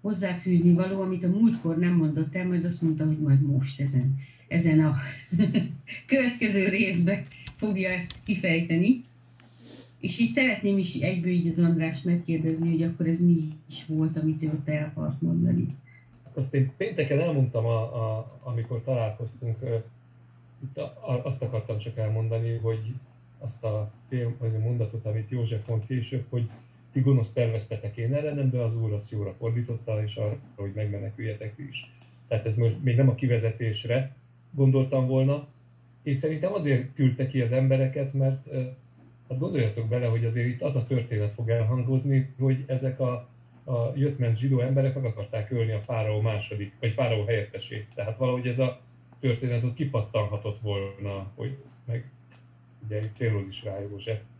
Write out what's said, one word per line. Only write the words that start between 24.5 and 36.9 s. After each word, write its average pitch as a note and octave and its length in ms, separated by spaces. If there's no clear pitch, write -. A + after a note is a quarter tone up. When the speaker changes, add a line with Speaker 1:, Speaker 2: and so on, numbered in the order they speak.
Speaker 2:
a A2 40
mondatot, A2+ 460
amit A2 240
József A2+ 380
mond A2+ 180
később, B2+ 440
hogy A#2 200
„Ti C#3 80
gonoszt C3 340
terveztetek A2+ 640
én A#2 160
ellenem, C#3+ 360
de B2 100
az A2+ 160
Úr A2+ 180
azt G#2 180
jóra G2+ 220
fordította, A2+ 680
és G#2 120
arra, G#2+ 220
hogy G2 200
megmeneküljetek G#2+ 800
ti - 120
is.” - 240
Tehát A2 180
ez A2 120
most A#2 260
még A#2+ 120
nem C3 140
a A#2+ 60
kivezetésre A#2 1000
gondoltam C3 560
volna, C3 400
és C#3 140
szerintem D#3+ 360
azért D3 400